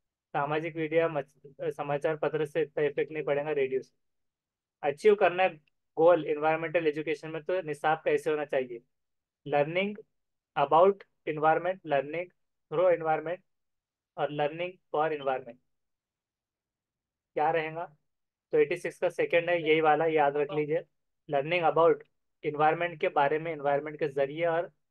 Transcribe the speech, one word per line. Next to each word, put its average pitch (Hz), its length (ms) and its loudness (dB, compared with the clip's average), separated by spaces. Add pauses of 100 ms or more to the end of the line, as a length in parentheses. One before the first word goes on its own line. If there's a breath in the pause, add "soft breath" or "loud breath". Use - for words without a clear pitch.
(340)
सामाजिक 151 420 -4
मीडिया, 165 320 0
मच-, 151 640 -8
समाचार 147 460 -4
पत्र 156 280 -2
से 160 160 -4
इतना 151 220 -2
effect 147 280 -2
नहीं 156 120 -4
पड़ेगा, 147 280 -2
radio 131 300 0
से। - 120 -20 (1000)
Achieve 208 240 4
करना 185 280 2
है 175 320 -4 (220)
goal 165 280 6
environmental 160 640 0
education 156 420 -4
में, 160 140 -10
तो 180 180 -2
निसाब 156 440 -2
कैसे 151 240 0
होना 151 160 -2
चाहिए? 127 340 -4 (680)
Learning 165 480 0 (640)
about 156 360 6 (340)
environment, 165 520 0
learning 151 460 -2 (460)
through 170 260 4
environment 160 440 -4 (760)
और 147 140 -2
learning 151 380 -2 (260)
for 156 220 0
environment। 131 400 -6 (1800)
क्या 156 180 0
रहेगा? 160 460 -6 (540)
तो 160 60 2
एटी 151 200 4
सिक्स 175 220 -8
का 180 100 0
second 170 400 0
है, 170 200 0
यही 160 120 4
वाला, 151 240 4
याद 147 320 2
रख 143 140 0
लीजिए। 151 300 -2 (500)
Learning 156 400 -2
about 156 240 4 (500)
environment 156 560 0
के 185 80 0
बारे 151 300 2
में, 165 120 -6
environment 147 480 -2
के 160 80 -2
जरिए 143 380 -2
और 170 260 -2 (200)